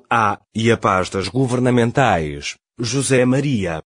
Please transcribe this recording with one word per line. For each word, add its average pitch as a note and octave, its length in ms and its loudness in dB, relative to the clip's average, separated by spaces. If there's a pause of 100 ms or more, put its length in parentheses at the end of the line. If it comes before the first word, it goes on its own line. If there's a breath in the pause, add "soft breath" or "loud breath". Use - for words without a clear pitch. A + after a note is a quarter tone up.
(100)
A, G#2+ 300 0 (120)
e A2+ 200 2
a G#2+ 40 2
pastas F#2 520 0
governamentais, A#2+ 1300 0 (260)
José B2+ 440 0
Maria B2 640 0